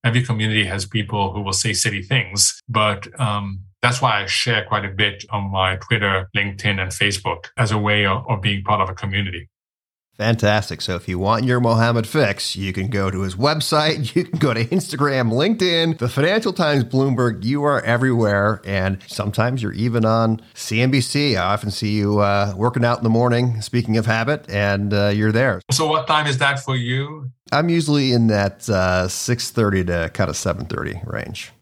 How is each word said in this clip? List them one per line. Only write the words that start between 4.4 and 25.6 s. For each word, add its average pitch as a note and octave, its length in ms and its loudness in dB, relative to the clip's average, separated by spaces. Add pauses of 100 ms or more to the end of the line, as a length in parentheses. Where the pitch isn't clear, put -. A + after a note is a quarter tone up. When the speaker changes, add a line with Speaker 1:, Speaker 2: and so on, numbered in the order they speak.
Speaker 1:
quite G#2 180 -2
a F#2+ 60 -6
bit G2 400 -4
on G2+ 200 -4
my F#2+ 260 0
Twitter, G2 600 -2
LinkedIn, G2+ 460 -2
and F#2 80 -4
Facebook G2 560 -4 (100)
as A2 160 0
a G#2+ 60 0
way G#2 260 0
of, F#2+ 240 -2
of G2+ 140 -2
being G2 200 -2
part G#2 200 0
of F#2 80 -2
a F#2 40 -10
community. F#2+ 540 -6 (680)
Speaker 2:
Fantastic. G#2 640 2
So F#2 140 -4
if E2+ 140 -6
you F2+ 100 -4
want A2 260 2
your B2 140 2
Mohammed A#2 480 2
fix, A#2+ 480 0
you F#2+ 180 -4
can F#2+ 140 -2
go G2 240 0
to F#2 120 -4
his F#2 120 -4
website, D3+ 800 0
<laughs> - 0 -
you F3+ 80 2
can F3 160 -6
go C3 160 2
to A2+ 100 0
Instagram, C3+ 680 0
LinkedIn, E3 680 0
the B2 100 -2
Financial F#3 440 0
Times, D3 320 2
Bloomberg, B2 580 0
you C#3+ 220 -2
are C#3+ 160 2
everywhere. A2 840 2
And F#2+ 440 -2
sometimes A2+ 520 0
you're G#2 120 -2
even A#2 320 0
on A2+ 360 2 (140)
C - 260 -2
N C3 120 4
B C3+ 80 4
C. C#3 360 0
I F#2 160 2
often G#2 200 -2
see G#2+ 240 -2
you, G#2 240 2
uh, G2+ 360 2
working A#2+ 280 2
out A#2+ 140 2
in - 40 -6
the A2+ 80 2
morning, A#2+ 500 2
speaking A2 360 0
of G#2+ 100 2
habit, A#2 420 0
and, G2+ 460 0
uh, G2+ 140 2
you're G#2+ 240 2
there. A2+ 280 2 (120)